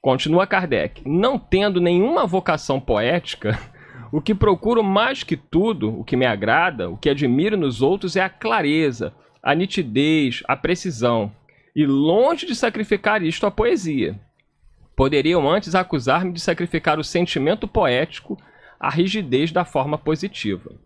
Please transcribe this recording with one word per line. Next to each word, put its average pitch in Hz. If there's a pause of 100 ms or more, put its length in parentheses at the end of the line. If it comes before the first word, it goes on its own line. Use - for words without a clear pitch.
Continua 156
Kardec, 151
"Não 202
tendo 190
nenhuma 202
vocação 165
poética, 120
<laughs> -
o 151
que 214
procuro 208
mais 214
que 160
tudo, 156
o -
que 127
me 131
agrada, 113
o 98
que 151
admiro 143
nos 131
outros 180
é 185
a 190
clareza, 156 (280)
a 139
nitidez, 151
a 131
precisão, 120 (440)
e 151
longe 175
de 302
sacrificar 214
isto 165
à 196
poesia. 160 (760)
Poderiam 147
antes 175
acusar-me 175
de 165
sacrificar 160
o 151
sentimento 175
poético 160 (420)
à 143
rigidez 165
da 175
forma 147
positiva. 151 (160)